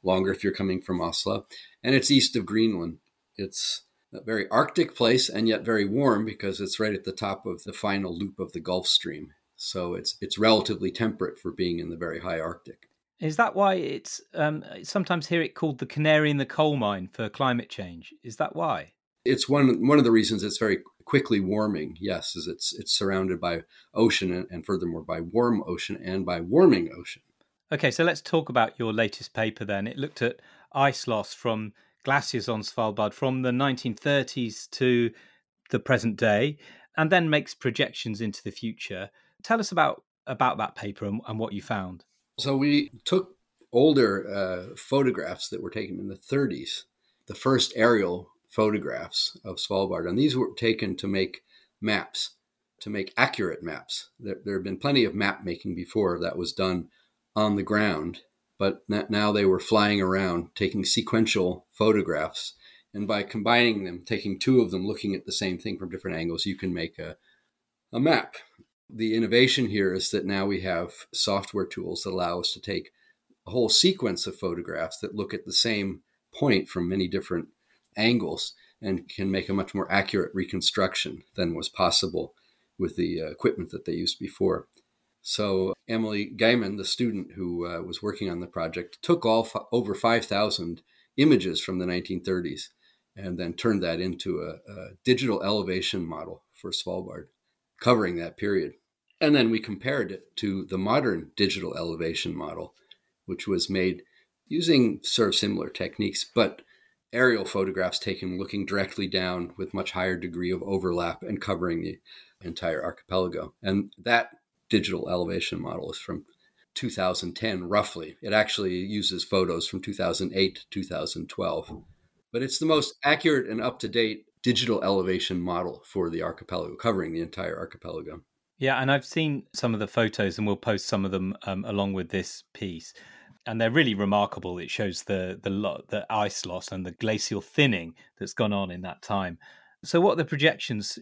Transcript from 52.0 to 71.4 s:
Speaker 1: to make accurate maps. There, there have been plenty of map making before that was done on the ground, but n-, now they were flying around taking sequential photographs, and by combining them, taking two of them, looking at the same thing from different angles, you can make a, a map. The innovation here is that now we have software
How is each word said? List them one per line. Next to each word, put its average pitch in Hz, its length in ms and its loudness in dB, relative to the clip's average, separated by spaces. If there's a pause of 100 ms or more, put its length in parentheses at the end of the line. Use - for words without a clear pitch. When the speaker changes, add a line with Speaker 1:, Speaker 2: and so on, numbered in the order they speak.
Speaker 1:
to 104 100 -10
make 101 260 -6
accurate 95 460 0
maps. - 480 -10 (100)
There, 98 240 -8
there 98 120 -4
have 92 80 -2
been 98 120 -4
plenty 139 300 2
of 92 80 -4
map 101 280 0
making 90 320 -6
before 90 460 0
that 87 160 -2
was 87 160 -4
done 92 360 -2 (460)
on 107 220 2
the 101 60 0
ground, 92 580 0 (380)
but 98 240 0 (100)
n-, 104 160 -2
now 104 240 2
they 101 140 4
were 92 120 6
flying 104 440 4
around 92 520 0
taking 95 300 0
sequential 107 880 2
photographs, 87 800 0 (400)
and 104 160 -6
by 104 140 0
combining 110 640 2
them, 87 200 -10
taking 98 340 -4
two 127 220 6
of 98 100 2
them, 92 160 -2
looking 104 280 -2
at 92 100 -8
the 98 80 -8
same 92 240 -2
thing 95 220 -8
from 92 100 -8
different 92 300 -6
angles, 82 260 -4
you 98 100 -2
can 92 200 -4
make 82 240 -6
a, 80 180 -12 (760)
a 117 80 -4
map. 139 360 2 (560)
The 113 260 0
innovation 117 540 4
here 98 240 2
is 95 160 -2
that 104 160 -2
now 98 180 0
we 98 160 0
have 90 320 -2 (220)
software 98 500 0